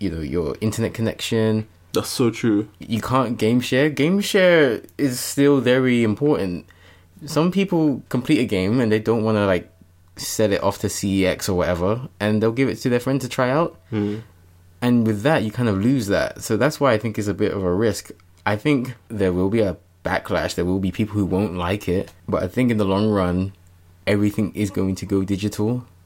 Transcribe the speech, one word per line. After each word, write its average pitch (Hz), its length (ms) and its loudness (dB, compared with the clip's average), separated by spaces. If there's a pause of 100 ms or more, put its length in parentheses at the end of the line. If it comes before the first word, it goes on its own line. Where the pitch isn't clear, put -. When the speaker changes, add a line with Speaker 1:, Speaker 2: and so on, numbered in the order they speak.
Speaker 1:
you 98 100 -2
know, 82 100 -6
your 76 400 -4
internet 110 340 -2
connection? 110 720 -2 (240)
Speaker 2:
That's - 160 -2
so 120 220 0
true. 110 380 0 (120)
Speaker 1:
You 110 200 -4
can't 123 380 0
game 117 220 4
share. 135 300 0
Game 160 300 0
share 175 600 4 (180)
is 127 220 0
still 143 400 4
very 123 420 4
important. 104 640 0 (580)
Some 156 280 0
people 170 560 0
complete 123 320 0
a 123 40 2
game 101 360 0
and 113 100 2
they 107 80 4
don't 110 240 0
wanna, 107 240 2
like, 90 240 0 (460)
sell - 360 0
it - 100 0
off 98 180 -2
to 104 80 -2
C 95 340 0
E 92 40 4
X - 220 -2
or 95 80 0
whatever, 90 520 -2 (100)
and 107 240 0
they'll 113 80 2
give 127 180 0
it - 80 -4
to - 120 -4
their 120 100 2
friend 131 220 -2
to 123 80 -6
try 127 200 -2
out. 156 300 -2 (140)
Speaker 2:
Mm. 104 300 -4 (580)
Speaker 1:
And 120 260 2
with 104 160 0
that, 139 220 2
you 104 80 -4
kind 120 160 -2
of 95 120 0
lose 120 280 2
that. 82 340 -2
So 113 140 0
that's 135 240 0
why 135 140 4
I 110 40 0
think 110 200 -6
it's 104 100 -2
a 98 60 -2
bit 98 180 0
of 98 100 -4
a 87 100 0
risk. 104 380 0 (340)
I 104 120 0
think 131 380 -2 (120)
there 98 260 0
will 92 180 0
be 113 100 2
a 95 160 0 (280)
backlash. 87 520 -4
There 87 80 -2
will 92 160 0
be 95 100 -2
people 101 240 -4
who 101 100 0
won't 90 300 -2
like 90 340 -4
it. 90 240 -2 (160)
But 95 140 -2
I 92 60 -4
think 123 240 0
in 107 60 0
the 104 60 0
long 98 240 2
run, 95 440 0 (520)
everything 104 520 0
is 101 160 -2
going 95 240 -2
to 95 100 -10
go 98 160 0
digital. 104 640 -4 (200)